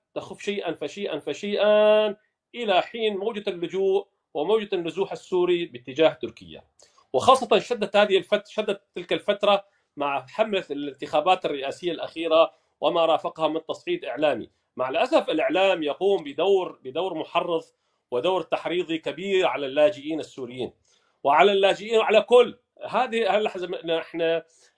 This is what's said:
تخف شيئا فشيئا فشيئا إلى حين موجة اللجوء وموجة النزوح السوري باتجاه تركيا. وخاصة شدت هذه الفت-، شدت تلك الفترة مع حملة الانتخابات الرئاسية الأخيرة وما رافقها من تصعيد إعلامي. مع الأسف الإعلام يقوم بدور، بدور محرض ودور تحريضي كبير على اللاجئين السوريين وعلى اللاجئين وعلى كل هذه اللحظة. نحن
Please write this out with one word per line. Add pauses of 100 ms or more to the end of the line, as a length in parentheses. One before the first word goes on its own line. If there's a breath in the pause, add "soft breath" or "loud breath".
(140)
تخف
شيئا
فشيئا
فشيئا (380)
إلى
حين
موجة
اللجوء (260)
وموجة
النزوح
السوري
باتجاه
تركيا. (500 soft breath)
وخاصة
شدت
هذه
الفت-،
شدت (120)
تلك
الفترة (320)
مع
حملة
الانتخابات
الرئاسية
الأخيرة (280 soft breath)
وما
رافقها
من
تصعيد
إعلامي. (260)
مع
الأسف
الإعلام
يقوم
بدور،
بدور
محرض (480)
ودور
تحريضي
كبير
على
اللاجئين
السوريين (520)
وعلى
اللاجئين
وعلى
كل (300)
هذه
اللحظة. (160)
نحن (360 soft breath)